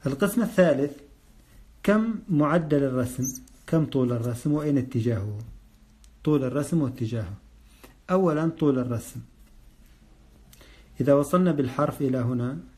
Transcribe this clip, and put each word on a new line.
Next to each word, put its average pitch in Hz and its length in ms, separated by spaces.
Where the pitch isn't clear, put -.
القسم 196 360
الثالث، 147 500
كم 220 320
معدل 151 540
الرسم؟ 127 600
كم 160 180
طول 127 260
الرسم 120 400
وأين 147 260
اتجاهه؟ 110 600
طول 147 200
الرسم 143 380
واتجاهه. 113 520
أولا 165 400
طول 143 300
الرسم، 123 400
إذا 139 120
وصلنا 170 380
بالحرف 143 500
إلى 131 160
هنا 123 420